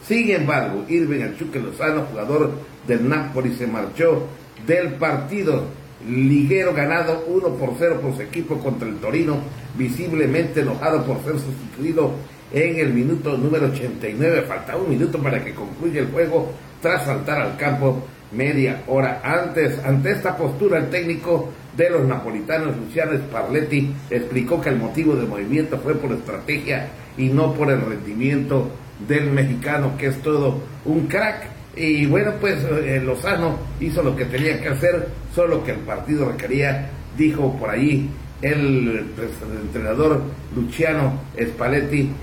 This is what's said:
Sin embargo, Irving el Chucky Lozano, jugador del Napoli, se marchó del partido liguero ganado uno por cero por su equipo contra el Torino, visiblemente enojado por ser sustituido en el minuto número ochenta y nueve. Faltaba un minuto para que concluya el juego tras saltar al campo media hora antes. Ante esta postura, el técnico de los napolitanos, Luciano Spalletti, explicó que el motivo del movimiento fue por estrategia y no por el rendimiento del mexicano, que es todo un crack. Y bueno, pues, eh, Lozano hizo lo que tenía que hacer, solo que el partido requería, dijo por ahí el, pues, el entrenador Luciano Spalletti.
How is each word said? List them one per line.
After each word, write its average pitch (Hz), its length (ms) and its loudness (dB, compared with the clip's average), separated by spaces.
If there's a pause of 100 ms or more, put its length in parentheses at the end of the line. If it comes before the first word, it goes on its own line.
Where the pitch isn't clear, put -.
Sin 226 240 2
embargo, 135 580 0
Irving 151 320 2
el 107 180 -4
Chucky 147 220 -6
Lozano, 135 500 -2
jugador 135 420 0 (340)
del 120 220 2
Napoli, 131 460 0
se 123 120 -4
marchó 113 600 2 (400)
del 165 280 2
partido 151 880 -2 (260)
liguero 143 680 4
ganado 160 540 2
uno 180 220 2
por 135 280 -2
cero 160 240 4
por 135 140 -2
su 107 60 -6
equipo 156 360 -4
contra 123 300 -2
el 104 80 -6
Torino, 151 420 0 (400)
visiblemente 156 840 0
enojado 135 420 0
por 131 180 -2
ser 147 120 -4
sustituido 139 760 -2 (420)
en 160 280 2
el 135 120 2
minuto 139 460 0
número 147 280 2
ochenta 117 420 -4
y 104 100 -6
nueve. 156 240 4
Faltaba 120 400 -4
un 170 80 0
minuto 151 300 2
para 135 240 0
que 107 100 -8
concluya 143 460 -4
el 127 80 0
juego 165 420 2 (300)
tras 175 240 0
saltar 143 360 -2
al 101 160 -2
campo 135 480 0 (280)
media 135 560 0
hora 131 340 2
antes. 156 640 0
Ante 139 260 2
esta 196 260 0
postura, 170 420 2
el 139 120 0
técnico 170 600 0 (260)
de 170 120 6
los 160 160 4
napolitanos, 127 720 0
Luciano 151 400 -2
Spalletti, 139 800 0 (160)
explicó 127 500 0
que 151 100 0
el 123 60 2
motivo 143 380 2
del 120 140 0
movimiento 123 500 0
fue 147 160 0
por 135 180 -2
estrategia 135 760 -4 (280)
y 131 120 2
no 147 260 4
por 147 160 2
el 120 100 4
rendimiento 113 880 0 (360)
del 147 240 2
mexicano, 139 680 0
que 139 120 -2
es 131 120 -4
todo 147 400 2 (240)
un 156 220 2
crack. 208 400 -2 (280)
Y 151 300 2
bueno, 196 340 4
pues, 190 260 0
eh, 135 380 2
Lozano 165 540 0 (240)
hizo 165 220 0
lo 139 120 2
que 127 120 -2
tenía 143 340 0
que 156 80 -4
hacer, 170 400 2 (260)
solo 170 300 2
que 120 60 -2
el 107 80 -4
partido 127 520 0
requería, 135 600 0 (260)
dijo 147 420 4
por 107 120 -2
ahí 139 400 2 (320)
el, 135 720 2
pues, 113 140 -6 (200)
el 110 120 -6
entrenador 123 600 0 (320)
Luciano 139 640 0 (220)
Spalletti. 139 720 0 (120)